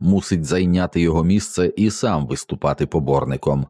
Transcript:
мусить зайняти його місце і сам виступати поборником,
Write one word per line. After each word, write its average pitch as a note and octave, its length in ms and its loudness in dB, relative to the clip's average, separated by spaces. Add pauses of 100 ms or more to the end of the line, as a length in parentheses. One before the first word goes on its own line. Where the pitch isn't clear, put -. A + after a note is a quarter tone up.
мусить F2 440 0
зайняти F2+ 560 0
його E2 240 2
місце F2+ 520 0
і G#2+ 140 2
сам F#2 360 -2
виступати C#2+ 600 -4
поборником, C#2 840 0